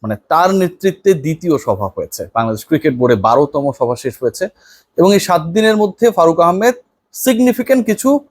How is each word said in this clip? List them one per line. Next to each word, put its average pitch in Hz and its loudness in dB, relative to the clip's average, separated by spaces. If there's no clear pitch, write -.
মানে, 107 -4
তার 180 2
নেতৃত্বে 190 0
দ্বিতীয় 160 -2
সভা 101 -4
হয়েছে 82 -10
বাংলাদেশ 113 -2
ক্রিকেট 151 0
বোর্ডে, 123 2
বারোতম 139 0
সভা 123 -2
শেষ 120 -8
হয়েছে 131 -4
এবং 185 4
এই 202 4
সাত 175 0
দিনের 214 0
মধ্যে 214 0
ফারুক 165 2
আহমেদ 190 2
সিগনিফিক্যান্ট 247 0
কিছু 254 0